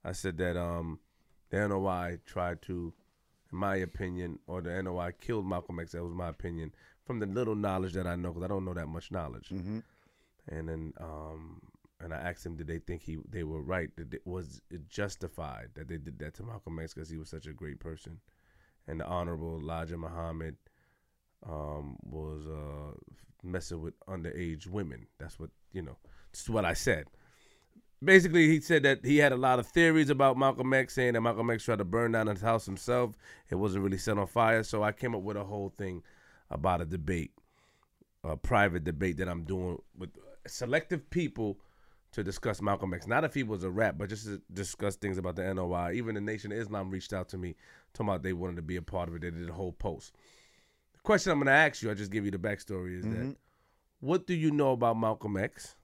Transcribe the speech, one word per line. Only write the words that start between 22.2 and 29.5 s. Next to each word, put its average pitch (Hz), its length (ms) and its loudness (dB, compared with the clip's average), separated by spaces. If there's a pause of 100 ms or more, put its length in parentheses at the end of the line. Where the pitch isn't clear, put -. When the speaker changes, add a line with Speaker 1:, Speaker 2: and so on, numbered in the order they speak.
Speaker 1:
uh, 73 460 -10 (500)
messing 90 360 -6
with 82 260 -8
underage 85 600 -6
women. 85 400 -6 (120)
That's - 200 -12
what, 82 120 -12 (220)
you 92 100 -6
know, 113 160 -12 (340)
this - 100 -12
is - 80 -6
what 110 140 2
I 82 100 4
said. 78 320 2 (960)
Basically, 160 460 10
he 156 120 8
said 156 220 4
that 135 220 4
he 143 140 8
had 143 120 10
a 127 60 2
lot 127 240 6